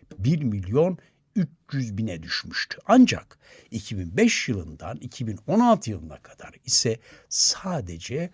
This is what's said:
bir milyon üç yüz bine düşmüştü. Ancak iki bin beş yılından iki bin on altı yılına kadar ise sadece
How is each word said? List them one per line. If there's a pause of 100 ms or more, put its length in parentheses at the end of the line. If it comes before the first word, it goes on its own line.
(180)
bir
milyon (380)
üç (240)
yüz
bine
düşmüştü.
Ancak (320)
iki
bin
beş
yılından
iki
bin
on
altı
yılına
kadar (100)
ise (300)
sadece